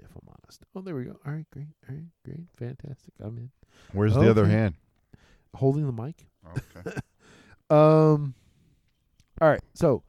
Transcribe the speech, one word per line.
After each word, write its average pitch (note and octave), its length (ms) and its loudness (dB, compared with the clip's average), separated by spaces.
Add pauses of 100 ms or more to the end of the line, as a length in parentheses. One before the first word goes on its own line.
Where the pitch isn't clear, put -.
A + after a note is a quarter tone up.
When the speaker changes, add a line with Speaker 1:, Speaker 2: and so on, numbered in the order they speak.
Speaker 1:
if - 140 -20
I'm - 120 -20
honest. - 380 -20 (100)
Oh, F#3 60 -12
there F#3+ 140 -10
we B2+ 100 -8
go. - 200 -16
All C#3+ 60 -8
right, D#3 200 -10
great. C#3+ 160 -16 (200)
All C3 80 -14
right, D#3 80 -16 (220)
great. D3 160 -14 (160)
Fantastic. C3 640 -16
I'm G#2+ 160 -12
in. A#2+ 140 -16 (420)
Speaker 2:
Where's G#2 220 2
the A2+ 140 6
other G#2+ 140 6
Speaker 1:
Okay. G2+ 80 4
Speaker 2:
hand? G#2+ 240 2 (800)
Speaker 1:
Holding C#3 300 -2
the C3 80 -6
mic. A#2+ 320 -12 (240)
Speaker 2:
Okay. F2+ 560 -14
Speaker 1:
<laughs> - 640 -20
Um, D3+ 640 4 (1080)
all D#3+ 80 6
right. C3 120 0 (120)
So, C#3 360 0